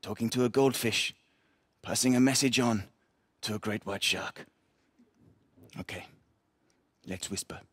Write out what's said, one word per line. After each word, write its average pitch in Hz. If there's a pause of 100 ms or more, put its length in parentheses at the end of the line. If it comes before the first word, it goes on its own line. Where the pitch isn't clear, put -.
talking 113
to 123
a 123
goldfish, 123 (680)
passing 127
a 123
message 131
on 117 (580)
to 107
a 107
great 107
white 101
shark. - (1300)
Okay, - (1000)
let's -
whisper. - (140)